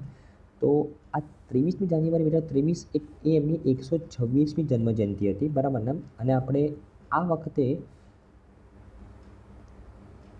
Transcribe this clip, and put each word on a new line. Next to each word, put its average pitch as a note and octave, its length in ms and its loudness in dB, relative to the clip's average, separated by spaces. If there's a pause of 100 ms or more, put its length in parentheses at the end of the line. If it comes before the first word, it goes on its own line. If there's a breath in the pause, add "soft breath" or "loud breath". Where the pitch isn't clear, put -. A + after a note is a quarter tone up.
(600 loud breath)
તો D3 260 2 (260)
આ D3 60 -2
ત્રેવીસમી D#3 680 -2
જાન્યુઆરી E3 360 2
બે D#3 60 2
હજાર D#3+ 120 4
ત્રેવીસ D#3 440 0 (100)
એક, D3 60 0 (240)
એ D#3+ 100 4
એમની D#3 300 0
એકસો C3 320 0
છવ્વીસમી D3 640 0
જન્મજયંતિ A2 680 0
હતી, G2 160 -2
બરાબર C3+ 340 0
ને? A#2+ 100 -2
અને C3 420 -4
આપણે C#3 400 0 (380)
આ E3+ 160 0
વખતે D3+ 540 -2 (2500)